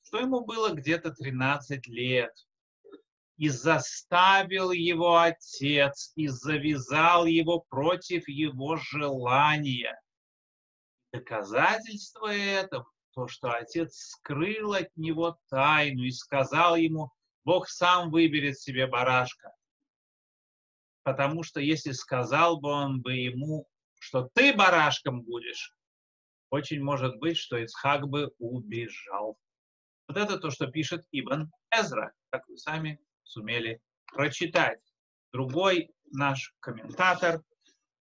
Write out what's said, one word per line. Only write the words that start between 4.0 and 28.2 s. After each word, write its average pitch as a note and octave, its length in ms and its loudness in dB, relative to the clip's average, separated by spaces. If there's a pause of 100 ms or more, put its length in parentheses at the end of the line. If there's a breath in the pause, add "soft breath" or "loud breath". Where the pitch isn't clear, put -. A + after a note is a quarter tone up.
его E3+ 480 4
отец, C#3+ 960 2
и D#3 140 -2
завязал D3+ 1000 2
его E3 320 2
против E3 680 -2
его C#3+ 500 -4
желания». C3+ 1200 0 (1120)
Доказательство G3+ 1200 -2
этого, F#3+ 560 -2 (240)
то, B2+ 140 -6
что B2+ 240 -6
отец D#3+ 460 -4
скрыл G3+ 760 -4
от F#3 220 -2
него E3 420 -2 (140)
тайну C#3 540 2
и B2+ 60 -2
сказал C#3+ 640 2
ему: D#3+ 360 0 (340)
«Бог F3+ 240 2
сам F3+ 400 2
выберет D3+ 480 2
себе C3 300 -2
барашка». B2 640 0 (1500)
Потому C#3 400 -2
что - 160 -8
если D3+ 320 0
сказал C3+ 680 2
бы C#3+ 120 -4
он C#3 320 -2
бы B2+ 100 -4
ему, C3 540 -4 (320)
что B2+ 360 -4
ты C4+ 180 6
барашком D#3 720 2
будешь, A#2+ 520 -10 (760)
очень D3 320 -4
может C3 340 -2
быть, D#3+ 180 -2
что B2+ 220 -4
Ицхак C#3 500 -2
бы C#3 300 -4